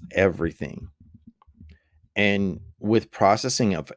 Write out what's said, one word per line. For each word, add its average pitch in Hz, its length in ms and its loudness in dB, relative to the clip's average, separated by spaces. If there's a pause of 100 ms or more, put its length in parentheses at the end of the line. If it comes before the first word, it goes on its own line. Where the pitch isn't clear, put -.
(100)
everything." 82 800 -2 (1300)
And 101 460 0 (180)
with 107 320 0
processing 110 640 2
of 80 220 -8